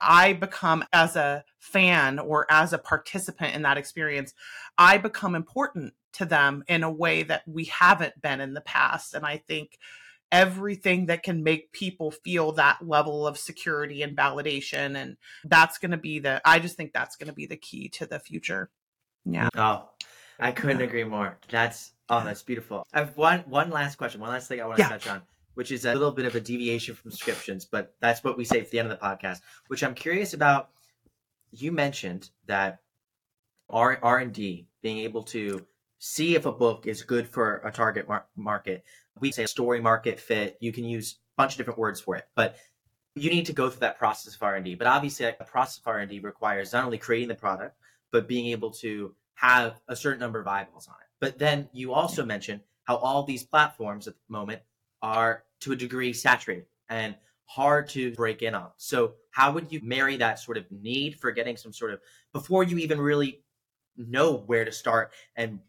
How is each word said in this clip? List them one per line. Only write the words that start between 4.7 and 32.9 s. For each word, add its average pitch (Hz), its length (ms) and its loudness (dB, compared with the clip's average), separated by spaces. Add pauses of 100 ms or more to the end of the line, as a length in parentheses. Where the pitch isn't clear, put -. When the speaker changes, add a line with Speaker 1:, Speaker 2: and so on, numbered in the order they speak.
Speaker 1:
I 180 180 12
become 196 380 -2
important 165 580 -4 (200)
to 190 120 -4
them 143 420 2
in 170 140 2
a 160 100 -2
way 160 300 0
that 156 260 -4
we 160 180 -6
haven't 170 540 4
been 139 220 -2
in 135 140 -8
the 147 60 -8
past. - 520 -2
And 151 100 -8
I 151 140 -4
think 151 400 -10 (540)
everything 185 760 4
that 170 180 0
can 170 200 -2
make 160 280 2
people 175 400 -6
feel 165 400 0
that 151 340 4
level 151 400 2
of 147 120 -4
security 147 640 -6
and 143 160 -6
validation. 139 800 -2
And 131 180 -10 (300)
that's 165 320 6
gonna 175 180 -2
be 156 240 -6
the, 139 240 -2
I 165 160 8
just 170 160 -4
think 151 160 -10
that's - 240 -4
gonna 151 160 -12
be 147 140 -12
the 151 100 -12
key - 340 -14
to - 160 -10
the 78 140 -10
future. 90 500 -8 (540)
Yeah. 110 320 0
Speaker 2:
Oh, 110 340 0 (480)
I 123 140 0
couldn't 131 280 0
Speaker 1:
Yeah. 127 60 0
Speaker 2:
agree 117 200 -4
more. 104 320 -4 (100)
That's, 117 460 -2 (160)
oh, 117 80 4
Speaker 1:
Yeah. 110 80 2
Speaker 2:
that's 104 180 -8
beautiful. 113 480 -8
I 151 80 0
have 147 160 -4
one, 170 260 6
one 151 280 0
last 143 260 -2
question, 117 240 -8
one 113 120 -8
last 127 180 -6
thing 123 100 -6
I 113 60 -6
wanna 113 140 2
Speaker 1:
Yeah. 156 100 4
Speaker 2:
touch 110 180 -8
on, 98 140 -6 (320)
which 127 180 -6
is 123 140 -6
a 120 80 2
little 143 180 2
bit 131 140 -4
of 120 100 -2
a 117 60 -2
deviation 117 520 -4
from - 180 -18
subscriptions, 98 520 -8
but - 380 -6
that's 117 200 2
what 127 160 -2
we 120 60 -6
say 117 160 2
at 104 100 -4
the 117 100 -2
end 113 120 -2
of 101 80 -10
the 104 60 -8
podcast, 95 340 -6 (280)
which 131 140 -6
I'm 127 140 -2
curious 185 380 -2
about. 143 380 2 (800)
You 135 200 -6
mentioned 139 600 -4 (160)
that 98 340 0 (880)